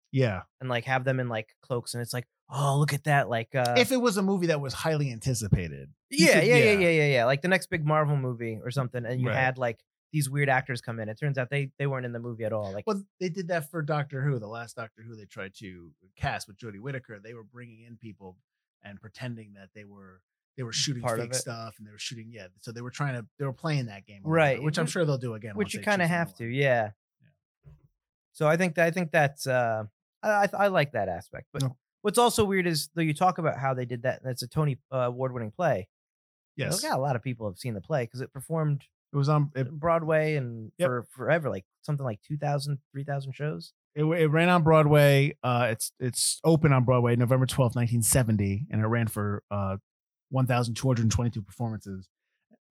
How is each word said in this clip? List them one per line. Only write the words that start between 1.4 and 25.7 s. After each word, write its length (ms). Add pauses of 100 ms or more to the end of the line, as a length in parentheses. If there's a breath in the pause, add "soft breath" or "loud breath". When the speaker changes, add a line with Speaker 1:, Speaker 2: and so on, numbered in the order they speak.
Speaker 2:
cloaks. 320
And 80
it's 100
like, 160 (220)
"Oh, 280
look 140
at 120
that." 260
Like, 240
uh, 240
Speaker 1:
If 140
it 40
was 220
a 40
movie 260
that 120
was 140
highly 360
anticipated, 800 (200)
you 160
Speaker 2:
Yeah, 140
Speaker 1:
could, 80
Speaker 2:
yeah, 80
yeah, 80
Speaker 1:
yeah. 140
Speaker 2:
yeah, 120
yeah, 240
yeah. 100
Like 180
the 60
next 220
big 140
Marvel 320
movie 460
or 80
something, 360
and 140
you 80
Speaker 1:
Right. 80
Speaker 2:
had, 220
like, 240 (300)
these 180
weird 200
actors 320
come 180
in. 80
It 100
turns 200
out 120
they, 280
they 100
weren't 180
in 60
the 80
movie 240
at 80
all. 200
Like, 140
Speaker 1:
Well, 160 (160)
they 120
did 180
that 220
for 120
Doctor 400
Who, 160
the 80
last 300
Doctor 260
Who 140
they 80
tried 300
to 380 (220)
cast 320
with 120
Jodie 200
Whittaker. 400
They 160
were 80
bringing 380
in 160
people 400 (480)
and 160
pretending 540
that 200
they 100
were, 360 (360)
they 60
were 100
shooting 300
Speaker 2:
Part 160
Speaker 1:
fake 120
Speaker 2:
of 60
it. 40
Speaker 1:
stuff, 380
and 100
they 20
were 80
shooting, 320
yeah. 160 (140)
So 100
they 100
were 120
trying 280
to, 60 (140)
they 40
were 80
playing 340
that 200
game 180
a 40
little 80
Speaker 2:
Right. 220
Speaker 1:
bit, 40
which 160
I'm 60
Speaker 2:
Which, 80
Speaker 1:
sure 120
they'll 140
do 160
again 220
Speaker 2:
which 100
Speaker 1:
once 80